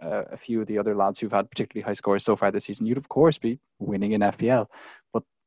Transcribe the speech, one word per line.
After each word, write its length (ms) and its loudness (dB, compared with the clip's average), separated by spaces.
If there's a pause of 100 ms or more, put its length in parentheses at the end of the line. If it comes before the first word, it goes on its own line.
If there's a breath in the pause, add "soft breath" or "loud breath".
uh, 320 -4
a 40 -14
few 240 -4
of 60 -4
the 120 -2
other 180 0
lads 220 2
who've 140 -6
had 160 0
particularly 360 -6
high 100 -2
scores 300 0
so 120 4
far 140 2
this 140 -4
season, 220 -6
you'd 120 0
of 100 -12
course 300 4
be 200 -2 (200)
winning 340 -2
in 100 2
F 140 2
P 140 2
L. 180 2 (440 loud breath)
But 100 -2 (240)